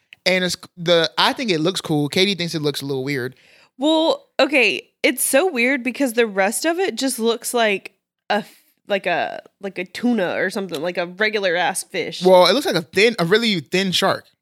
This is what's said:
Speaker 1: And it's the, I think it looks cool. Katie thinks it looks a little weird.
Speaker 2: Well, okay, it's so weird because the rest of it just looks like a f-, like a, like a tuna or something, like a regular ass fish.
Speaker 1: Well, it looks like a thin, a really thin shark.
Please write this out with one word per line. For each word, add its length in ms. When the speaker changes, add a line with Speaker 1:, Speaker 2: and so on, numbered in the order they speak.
Speaker 1:
And 200
it's 120
the, 420
I 140
think 180
it 100
looks 200
cool. 280
Katie 260
thinks 200
it 80
looks 200
a 40
little 180
weird. 320
Speaker 2:
Well, 480
okay, 480
it's 200
so 280
weird 320
because 320
the 120
rest 380
of 140
it 180
just 220
looks 340
like 400
a 60
f-, 260
like 180
a, 360
like 180
a 60
tuna 520
or 140
something, 300
like 180
a 80
regular 500
ass 280
fish. 400
Speaker 1:
Well, 220
it 80
looks 120
like 100
a 60
thin, 360
a 60
really 360
thin 320
shark. 340